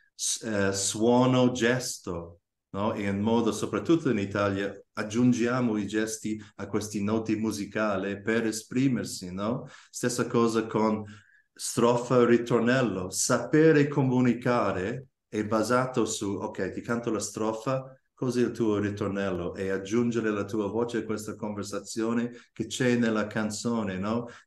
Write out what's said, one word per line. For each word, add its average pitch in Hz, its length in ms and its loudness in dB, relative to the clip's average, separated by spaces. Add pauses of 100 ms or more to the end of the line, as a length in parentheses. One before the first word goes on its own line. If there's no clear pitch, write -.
(140)
s-, - 280 -4
eh, 101 300 0
suono, 123 800 4
gesto, 98 880 -2 (300)
no? 104 240 -2
E 107 80 -6
in 101 180 -2
modo, 110 320 2
soprattutto 131 580 0
in 110 80 0
Italia, 101 560 -2 (180)
aggiungiamo 117 840 2
i 101 100 -2
gesti 107 540 -4 (160)
a 104 100 -10
questi 101 360 -4
noti 110 340 0
musicali 101 840 -2
per 113 240 0
esprimersi, 107 840 -2
no? 110 340 -4 (240)
Stessa 120 360 -2
cosa 113 400 2
con 107 380 0 (480)
strofa 120 680 2
e 120 60 8
ritornello, 117 840 2
sapere 147 800 4
comunicare 123 1200 0 (200)
è 107 160 -2
basato 117 640 2
su, - 240 -4
ok, 98 420 -6
ti - 80 -10
canto 120 300 -4
la 104 100 -2
strofa, 113 760 -4 (180)
cos'è 123 260 -2
il 113 100 2
tuo 110 280 0
ritornello? 98 760 -2
E 95 160 -4
aggiungere 110 600 0
la 101 140 -2
tua 101 240 -2
voce 117 300 -2
a 107 60 -4
questa 104 320 -6
conversazione 110 960 -4 (200)
che - 140 -6
c'è 123 300 2
nella 110 300 2
canzone, 104 720 -2
no? 113 300 -2 (180)